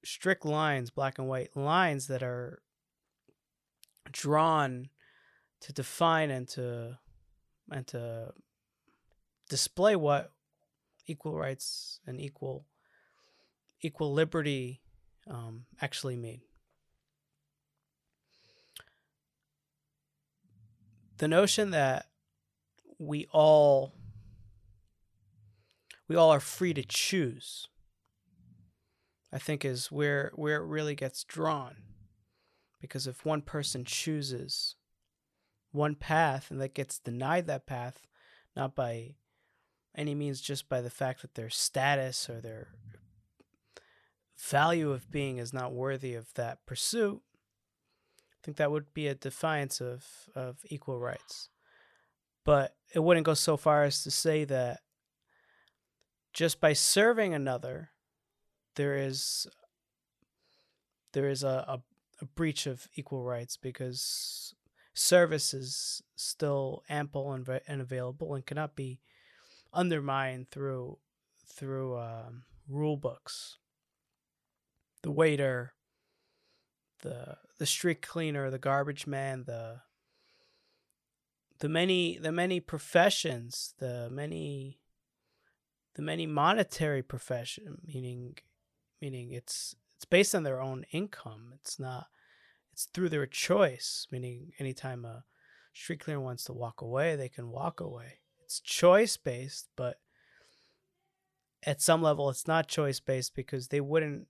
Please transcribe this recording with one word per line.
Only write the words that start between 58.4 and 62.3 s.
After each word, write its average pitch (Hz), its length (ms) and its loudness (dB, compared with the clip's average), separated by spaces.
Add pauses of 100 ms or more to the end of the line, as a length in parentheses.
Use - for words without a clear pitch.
there 143 220 0
is, 135 500 -2 (1700)
there 139 160 2
is 135 140 -2
a, 139 40 0 (180)
a, 131 160 -6 (380)
a 143 60 -12
breach 156 420 -2